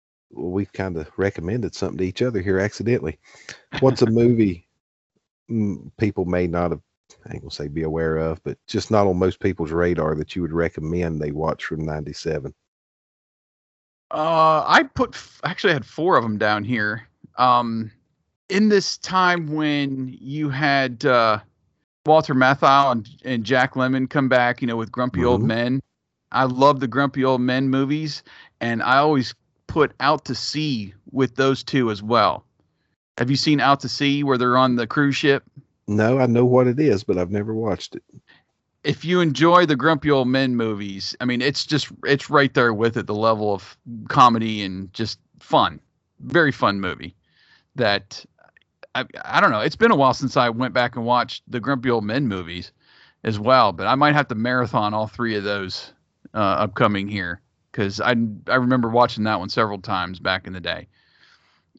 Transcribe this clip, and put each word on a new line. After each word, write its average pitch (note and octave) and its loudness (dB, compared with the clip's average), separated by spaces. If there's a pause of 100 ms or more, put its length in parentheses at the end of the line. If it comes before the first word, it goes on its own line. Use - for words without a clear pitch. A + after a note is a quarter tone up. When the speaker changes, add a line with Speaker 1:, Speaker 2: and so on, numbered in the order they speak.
(300)
Speaker 1:
we've F2+ -6
kinda F2 -6 (100)
recommended G2 -4
something - -6
to F#2 -2
each F#2 -4
other A#2+ -2
here F#2+ 0
accidentally. G2+ -2 (640)
What's C3 4
a A#2+ 6
Speaker 2:
<laughs> - -
Speaker 1:
movie, A2+ 2 (800)
mm, G#2+ -4
people G2 -2
may F2+ 0
not E2+ 0
have, D#2 -6 (440)
I - -16
ain't D2+ -12
gonna - -16
say D2 -10
be D#2 -4
aware D#2+ -2
of, D#2+ -4
but C2+ -8
just - -6
not G#2 4
on F2+ 2
most F#2 0
people's E2+ -4
radar E2 0
that D2+ -8
you F2+ -4
would D#2 -4
recommend E2 -2
they D2+ -4
watch D#2 -6
from D#2 -8
ninety-seven? D2+ -8 (1600)
Speaker 2:
Uh, D#3+ 2
I C4 4 (100)
put B3 -2
f-, - -20
actually, F#3 0
I D#3+ 4
had A#2+ -4
four E3 0
of A#2 2
'em G#2+ -4
down G#2 0
here. A2 -4 (300)
Um, A#2+ 0 (580)
in G#3 2
this G3+ 2
time F3+ 0
when C#3+ -4
you D3 -6
had, C3+ 0
uh, A2+ 4 (640)
Walter D#3 4
Matthau C#3 6
and, A2 -4 (160)
and A#2+ -4
Jack B2+ 2
Lemmon C3 0
come C3+ 0
back, B2 2
you B2+ -2
know, A#2 -2
with A2+ -6
Grumpy B2 -2
Old A#2+ 2
Speaker 1:
Mm-hmm. B2+ 0
Speaker 2:
Men. B2 -2 (480)
I B2+ 0
love C3+ 4
the C3 -2
Grumpy C3+ -2
Old C3 2
Men B2+ 0
movies, C#3+ -2 (380)
and A#2 -2
I B2+ 4
always C#3+ 2 (320)
put D3 0
Out C#3+ 0
to C3 -6
Sea C3+ -6 (160)
with C3 -2
those C3+ 0
two B2 0
as G2+ -6
well. G#2+ 2 (760)
Have B2 0
you C3+ 2
seen D3 0
Out C3+ 4
to B2 -8
Sea C#3+ -2
where C3+ 2
they're B2 2
on B2+ 4
the A#2+ -2
cruise C#3+ 0
ship? C#3 2 (460)
Speaker 1:
No, G#2+ 2
I B2+ 4
know A#2+ 4
what B2+ 4
it B2 0
is, C3+ 2
but F#2 -2
I've F2+ -2
never G#2 -4
watched A2 -4
it. - -18 (800)
Speaker 2:
If - -4
you F3+ 0
enjoy E3+ 4
the D3+ 2
Grumpy D3 0
Old C3 4
Men C3 2
movies, G2+ -4
I B2 -6
mean, B2 -2
it's C#3 -2
just, D3 -4 (160)
it's C#3+ 0
right C#3 2
there A#2+ 4
with A2+ 0
it, G#2+ -4
the G#2+ -4
level G#2+ 2
of - -8 (320)
comedy A2+ 4
and F#2+ -8
just - -6 (220)
fun. F#2 0 (400)
Very D3 2
fun G2+ -2
movie E2 -8 (580)
that, G#2 -2 (680)
I, G#2+ -6 (200)
I A#2 -2
don't F#3 4
know. G#2+ 0
It's D3 -2
been A#3 4
a G3+ 4
while C3 4
since C3+ -6
I B2 2
went A#2 -4
back A#2+ 0
and A#2 -6
watched A#2+ -2
the A#2+ -6
Grumpy B2+ -2
Old A#2 0
Men A#2+ -2
movies F2 -8 (540)
as G#2+ -2
well, A#2 4
but F#2+ -6
I B2+ 2
might D3 4
have D3 2
to A#2+ -6
marathon A#2 -2
all G#2+ -4
three A2+ -4
of G2+ -2
those, G2+ -6 (420)
uh, - -4
upcoming G2+ 0
here, F2+ -6 (320)
'cause G2+ -4
I, B2 2 (320)
I G#2 -2
remember B2 0
watching A2+ 0
that G#2+ -2
one F#2 -8
several G#2 -2
times F2+ -6
back F#2 -4
in F#2 -12
the F#2 -12
day. E2+ -8 (920)